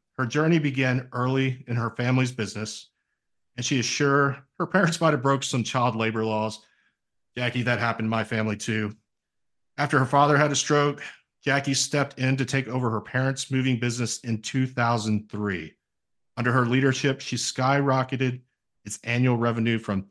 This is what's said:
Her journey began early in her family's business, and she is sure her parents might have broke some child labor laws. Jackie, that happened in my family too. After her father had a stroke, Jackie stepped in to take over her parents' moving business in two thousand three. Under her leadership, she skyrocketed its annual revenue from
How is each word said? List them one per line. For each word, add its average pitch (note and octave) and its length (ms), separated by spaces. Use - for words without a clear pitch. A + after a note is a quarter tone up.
Her C3 80
journey D#3 320
began C3 540
early B2+ 560
in A#2+ 80
her A#2 160
family's B2+ 400
business, G#2+ 580
and B2+ 80
she C#3 140
is A#2 80
sure C#3 580
her F3 80
parents E3 340
might D#3+ 140
have C3 80
broke C3+ 220
some B2 200
child B2 320
labor A2 300
laws. G#2+ 340
Jackie, B2 240
that A#2+ 160
happened A2+ 300
in - 20
my A2+ 140
family A2 340
too. G#2+ 380
After C#3+ 220
her C3 80
father C#3+ 300
had D3 140
a C#3+ 40
stroke, D3 480
Jackie C#3 320
stepped C#3+ 420
in C3 200
to C3 60
take C3 240
over B2 220
her G#2+ 120
parents' C3 500
moving C3 280
business A#2+ 420
in A2+ 200
two C3 240
thousand A#2 640
three. F#2+ 460
Under B2 160
her B2+ 140
leadership, C3 560
she - 140
skyrocketed C3 1040
its G#2 180
annual B2 340
revenue A#2 400
from G2 340